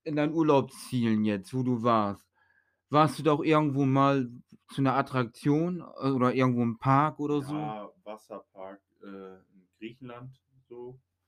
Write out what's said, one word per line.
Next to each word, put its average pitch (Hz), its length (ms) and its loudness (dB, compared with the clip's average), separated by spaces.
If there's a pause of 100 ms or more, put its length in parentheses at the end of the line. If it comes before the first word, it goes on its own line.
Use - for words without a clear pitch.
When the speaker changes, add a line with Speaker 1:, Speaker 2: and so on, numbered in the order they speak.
Speaker 1:
in 151 140 -4
deinen 151 160 0
Urlaubszielen 131 880 2
jetzt, 104 300 -2
wo 131 100 -2
du 123 180 -2
warst, 107 460 0 (640)
warst 151 280 2
du 143 60 -8
da 151 80 4
auch 147 120 2
irgendwo 147 420 2
mal 135 440 2 (440)
zu 139 80 -2
einer 131 140 2
Attraktion, 143 840 -2 (220)
äh, 135 80 0
oder 123 260 2
irgendwo 127 260 2
im 117 160 0
Park 143 420 2
oder 147 220 -2
so? 143 140 -8
Speaker 2:
Ja, 107 340 -8 (140)
Wasserpark, 101 760 -16 (200)
äh, 101 60 -18
in 95 600 -18 (120)
Griechenland, 123 580 -16 (300)
so. 123 320 -16 (280)